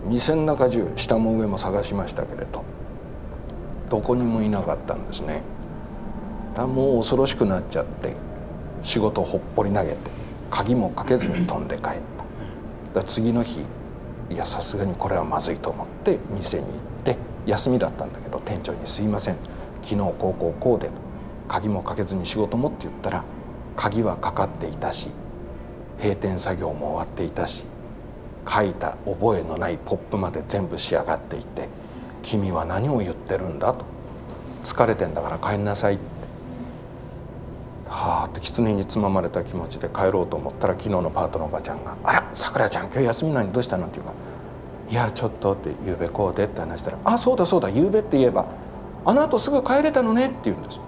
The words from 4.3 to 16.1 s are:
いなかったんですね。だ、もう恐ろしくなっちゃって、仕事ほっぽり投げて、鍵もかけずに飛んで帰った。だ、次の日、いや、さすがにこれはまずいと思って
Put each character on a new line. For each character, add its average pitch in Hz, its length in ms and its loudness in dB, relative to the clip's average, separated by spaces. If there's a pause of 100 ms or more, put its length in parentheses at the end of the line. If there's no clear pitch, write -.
い 107 60 4
な 104 140 2
か 85 120 0
っ - 20 0 (100)
た - 80 -2
ん - 120 -6
で - 60 -6
す - 100 -6
ね。 76 200 -4 (1120)
だ、 127 120 0
も 131 280 4
う - 40 6
恐 113 180 4
ろ 131 100 6
し - 80 0
く - 100 4
な 95 140 4
っ 87 100 -2
ち - 100 -2
ゃ 73 40 2
っ - 20 -2
て、 - 300 -6 (680)
仕 - 180 2
事 104 220 4
ほ - 160 0
っ - 20 2 (160)
ぽ 107 80 4
り 101 60 2
投 101 140 4
げ 78 60 0
て、 73 60 -2 (540)
鍵 107 240 2
も 104 160 4
か - 140 -4
け 127 120 6
ず 98 120 2
に - 180 2
飛 - 140 -2
ん - 60 -4
で - 100 -4
帰 - 60 -8
っ - 20 -6 (1080)
た。 95 60 4
だ、 92 40 -4
次 113 280 4
の 117 100 4
日、 85 220 -4 (680)
い 87 60 -2
や、 - 100 -2
さ - 160 0
す - 140 0
が 101 80 0
に 92 100 0
こ 90 140 -2
れ - 80 2
は 85 80 2
ま - 160 0
ず - 120 0
い - 40 -2
と - 140 -4
思 - 140 -6
っ - 20 -8 (180)
て 196 140 4 (120)